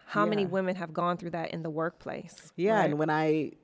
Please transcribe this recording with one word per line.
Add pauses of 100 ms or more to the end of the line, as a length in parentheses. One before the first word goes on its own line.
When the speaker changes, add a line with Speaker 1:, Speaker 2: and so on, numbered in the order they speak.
Speaker 1:
How
many
Speaker 2:
Yeah.
Speaker 1:
women
have
gone
through
that
in
the
workplace?
Speaker 2:
Yeah,
Speaker 1:
Right?
Speaker 2:
and
when
I, (140)